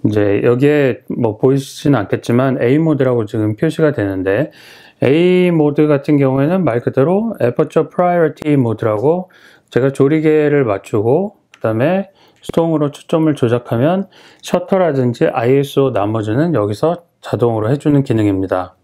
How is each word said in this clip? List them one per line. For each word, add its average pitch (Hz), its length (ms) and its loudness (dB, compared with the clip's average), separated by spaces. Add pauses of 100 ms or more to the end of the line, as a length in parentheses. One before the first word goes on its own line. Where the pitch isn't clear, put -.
이제 104 380 0
여기에 131 580 2 (140)
뭐, 110 220 -2
보이시진 139 560 0
않겠지만 123 680 -2
A 131 180 2
모드라고 131 460 0
지금 107 300 -4
표시가 156 360 -2
되는데, 98 580 -2 (540)
A 180 480 2
모드 151 340 2
같은 147 320 2
경우에는 139 460 0
말 120 160 0
그대로 190 600 0
Aperture 151 500 0
Priority 170 680 0
모드라고 117 720 0 (400)
제가 131 220 0
조리개를 147 720 2
맞추고 117 760 -2 (160)
그다음에 147 560 -2 (320)
수동으로 156 500 0
초점을 160 440 -2
조작하면 131 720 0 (340)
셔터라든지 165 840 0
아이에스오 135 640 0
나머지는 110 640 -2
여기서 120 500 -2 (180)
자동으로 113 500 -2
해주는 143 320 2
기능입니다. 95 800 -2